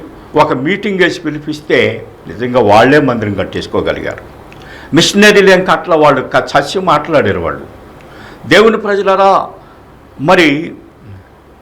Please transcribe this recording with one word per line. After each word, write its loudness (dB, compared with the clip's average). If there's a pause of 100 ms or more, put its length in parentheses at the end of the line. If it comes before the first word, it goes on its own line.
(360)
ఒక 2
మీటింగ్ -4
వేసి 0
పిలిపిస్తే -4 (200)
నిజంగా -4
వాళ్ళే 4
మందిరం -2
కట్టేసుకోగలిగారు. -6 (540)
మిషనరీలు 4
ఏం 4
కట్ల, 0
వాళ్ళు 4
క-, -2 (120)
చచ్చి -2
మాట్లాడారు 0
వాళ్ళు. -6 (880)
దేవుని 4
ప్రజలారా, 0 (720)
మరి 0 (880)